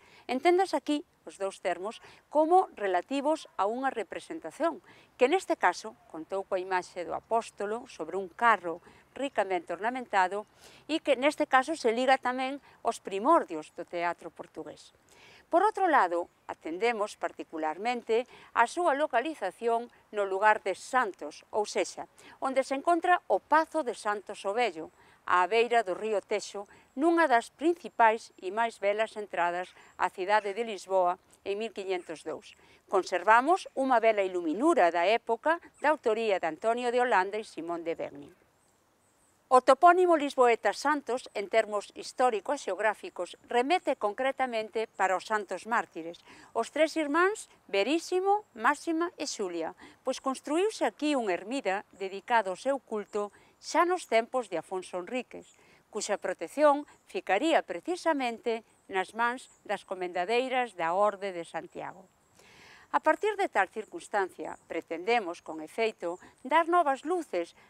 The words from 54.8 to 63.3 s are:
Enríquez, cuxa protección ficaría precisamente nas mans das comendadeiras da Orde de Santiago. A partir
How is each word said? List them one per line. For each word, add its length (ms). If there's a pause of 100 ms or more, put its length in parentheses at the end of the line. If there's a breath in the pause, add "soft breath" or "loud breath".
Enríquez, 560 (320 soft breath)
cuxa 320
protección 640 (240 soft breath)
ficaría 560
precisamente 960 (240 soft breath)
nas 320
mans 320 (160)
das 160
comendadeiras 960
da 160
Orde 400
de 80
Santiago. 640 (840 loud breath)
A 160
partir 320